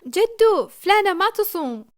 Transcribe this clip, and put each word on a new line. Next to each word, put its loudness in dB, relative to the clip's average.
جدو، 2
فلانة 0
ما -2
تصوم. -6